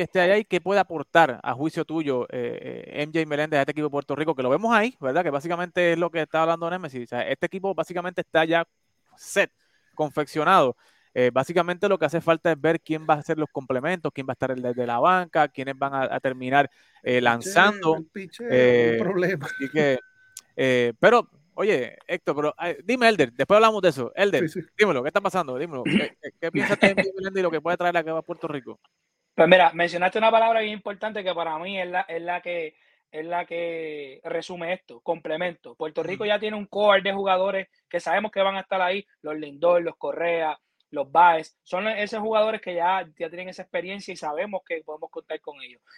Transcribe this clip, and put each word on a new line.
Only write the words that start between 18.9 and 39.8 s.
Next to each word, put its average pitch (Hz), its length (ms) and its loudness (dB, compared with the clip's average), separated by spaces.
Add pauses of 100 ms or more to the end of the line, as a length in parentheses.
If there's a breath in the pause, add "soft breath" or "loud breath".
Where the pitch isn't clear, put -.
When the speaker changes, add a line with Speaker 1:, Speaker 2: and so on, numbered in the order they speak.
Speaker 2:
el 113 40 0
problema. 175 480 -2
Speaker 1:
así - 240 -8
que, 143 300 2 (560)
eh, 123 440 2
pero, 220 300 6 (260)
oye, 160 420 -2 (100)
Héctor, 165 280 -4
pero, 147 280 -2
eh, 165 220 -6
dime, 240 240 2
Elder, 147 240 2
después 196 240 4
hablamos 220 240 6
de 180 80 4
eso. 127 260 -4
Elder, 190 340 2
Speaker 2:
Sí, 175 120 -8
sí. - 60 -16 (100)
Speaker 1:
dímelo, 165 260 2
¿qué 120 60 -2
está 202 100 0
pasando? 175 380 -4
Dímelo, 143 260 -8
¿qué, - 380 0
qué, - 80 -14 (100)
qué 165 120 -6
piensas 160 280 0
de 202 80 6
M 196 160 2
J 196 140 -2
Meléndez 190 220 -6
y 185 40 0
lo 170 80 0
que 156 80 -2
puede 170 160 -2
traer 175 220 0
acá 160 200 -2
a 156 40 -4
Puerto 170 260 -10
Rico? 147 320 -10 (560)
Speaker 3:
Pues 165 140 8
mira, 175 240 8
mencionaste 175 460 0
una 220 120 4
palabra 226 300 4
bien 214 120 -4
importante 208 500 -8
que 185 100 -4
para 160 260 -4
mí 190 220 -6
es 180 80 -6
la, 180 120 -2
es 165 200 -8
la 175 200 -6
que, 170 340 -8 (360)
es 156 140 -10
la 175 200 -4
que 160 800 -8
resume 170 500 -6
esto: 131 280 -14
complemento. 165 760 -6
Puerto 156 280 -6
Rico 190 200 -6
Speaker 1:
Ujú. 208 60 -2
Speaker 3:
ya 208 100 0
tiene 214 160 -6
un 208 120 -10
core 202 340 4
de 196 100 -4
jugadores 190 560 -2 (220)
que 175 100 -4
sabemos 202 320 -2
que 196 100 -2
van 196 140 0
a 190 60 -6
estar 190 200 -4
ahí: 190 240 -2 (160)
los 151 160 -8
Lindor, 156 440 2